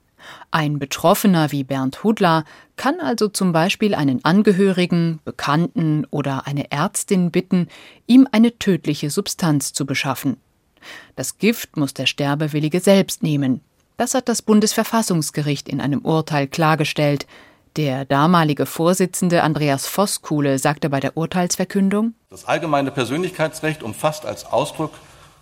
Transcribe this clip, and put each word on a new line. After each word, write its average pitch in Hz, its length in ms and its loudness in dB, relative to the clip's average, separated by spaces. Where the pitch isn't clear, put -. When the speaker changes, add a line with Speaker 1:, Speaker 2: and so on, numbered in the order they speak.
Speaker 1:
Ein 151 280 -2
Betroffener 165 720 2
wie 143 140 -4
Bernd 131 400 -4
Hudler 175 400 2
kann 320 240 -2
also 240 280 -2
zum 185 240 -2
Beispiel 190 420 0
einen 135 280 0
Angehörigen, 180 1000 2
Bekannten 151 840 -2
oder 139 360 -4
eine 143 240 -6
Ärztin 180 600 -2
bitten, 180 380 0
ihm 262 260 8
eine 226 260 4
tödliche 156 500 -2
Substanz - 640 -2
zu 139 140 -4
beschaffen. 135 500 -4
Das - 220 -8
Gift 226 400 -2
muss 139 160 -2
der 135 100 -6
Sterbewillige 147 760 -2
selbst 196 420 2
nehmen. 143 400 0
Das 240 180 -4
hat 254 140 -2
das 233 140 -2
Bundesverfassungsgericht 202 1300 0
in 139 120 -4
einem 139 220 -2
Urteil 156 440 0
klargestellt. 151 800 0
Der 139 300 -2
damalige 151 600 2
Vorsitzende 175 760 0
Andreas 147 460 0
Voskuhle 147 720 0
sagte 151 280 0
bei 139 120 -2
der 135 160 -4
Urteilsverkündung: 190 1000 -2
Speaker 2:
Das - 140 -20
allgemeine 143 480 -2
Persönlichkeitsrecht 156 920 -4
umfasst 147 420 -6
als 110 200 -10
Ausdruck 147 480 -4